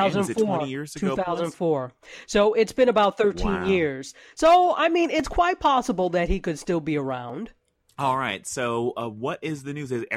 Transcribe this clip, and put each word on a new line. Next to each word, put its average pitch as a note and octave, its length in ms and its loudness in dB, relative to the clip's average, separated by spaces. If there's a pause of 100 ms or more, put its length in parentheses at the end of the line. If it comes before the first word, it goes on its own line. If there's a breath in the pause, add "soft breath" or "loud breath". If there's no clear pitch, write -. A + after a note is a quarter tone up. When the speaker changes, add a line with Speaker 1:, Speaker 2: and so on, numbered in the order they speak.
Speaker 1:
end? G3 120 0
Is G3 140 0
it - 60 -4
Speaker 2:
Two A3+ 40 0
thousand A3 60 4
four. F#3+ 100 0
Speaker 1:
twenty D3+ 120 -4
years C#3+ 280 -10
ago D#3+ 180 -2
plus? - 40 -2
Speaker 2:
Two F#3+ 40 -2
thousand E3+ 300 -2
four. C#3+ 400 -2 (340 loud breath)
So G#3 280 4
it's A3 180 2
been B3+ 160 4
about G3+ 280 2
thirteen F#3 360 0
Speaker 1:
Wow. F3+ 140 -2
Speaker 2:
years. D3+ 480 0 (200 loud breath)
So, F4 420 6
I D#4 120 0
mean, E4+ 220 2
it's D4 180 -2
quite F4+ 320 0
possible A#3 500 2
that F3 180 0
he F#3+ 120 0
could D#3+ 180 -6
still E3+ 220 -2
be D3+ 180 -4
around. C3 540 -8 (440)
Speaker 1:
All C3 220 0
right, A2 300 -2
so, A#2+ 480 -2
uh, A#2 120 -6
what A2+ 340 -6
is D3+ 200 -6
the C#3+ 120 -10
news? C#3+ 160 -10
Has, A#2 140 -4 (120)